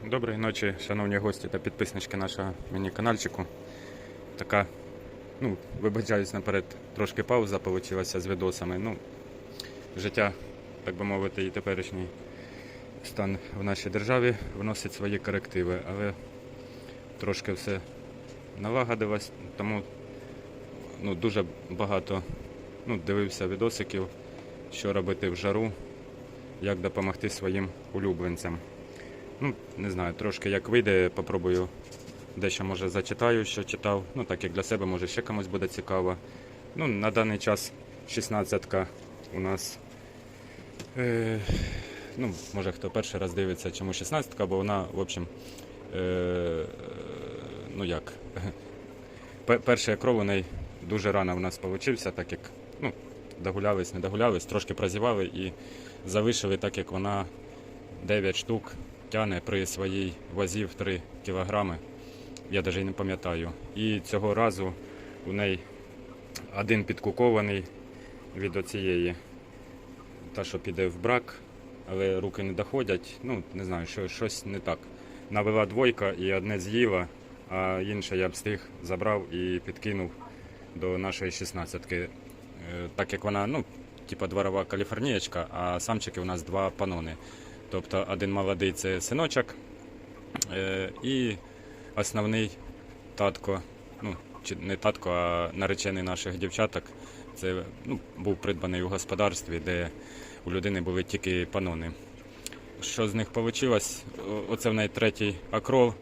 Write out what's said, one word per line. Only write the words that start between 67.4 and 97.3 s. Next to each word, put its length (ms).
від 180
оцієї, 600
та, 100
що 160
піде 280
в 140
брак, 340
але 280
руки 240
не 100
доходять. 720
Ну, 200
не 120
знаю, 220
що, 200
щось 380
не 140
так. 200
Навела 360
двойка 460
і 220
одне 260
з'їла, 480
а 360
інше 320
я 120
б 20
встиг, 380
забрав 500
і 320
підкинув 460
до 220
нашої 340
шістнадцятки. 640
Е, 140
так 180
як 100
вона, 240
ну, 160
типа 180
дворова 380
каліфорнієчка, 840
а 280
самчики 420
у 40
нас 180
два 260
панони. 460
Тобто 400
один 220
молодий — 420
це 280
синочок, 540
е, 360
і 320
основний — 560
татко, 460
ну, 140
чи 120
не 200
татко, 340
а 440
наречений 500
наших 340
дівчаток. 460